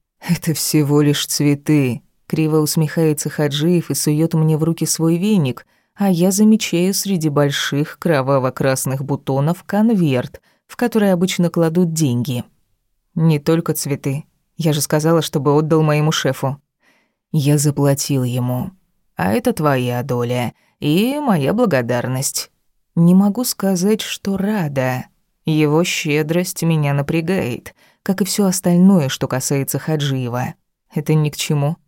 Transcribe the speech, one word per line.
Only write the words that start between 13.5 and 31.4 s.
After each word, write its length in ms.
цветы. 500
Я 160
же 80
сказала, 420
чтобы 320
отдал 280
моему 300
шефу». 480
«Я 260
заплатил 680
ему. 460
А 160
это 200
твоя 500
доля 520
и 420
моя 320
благодарность». 960
Не 180
могу 300
сказать, 560
что 360
рада. 680
Его 400
щедрость 800
меня 300
напрягает, 840
как 180
и 40
всё 220
остальное, 600
что 200
касается 500
Хаджиева. 760
Это 220
ни 160
к 60
чему. 400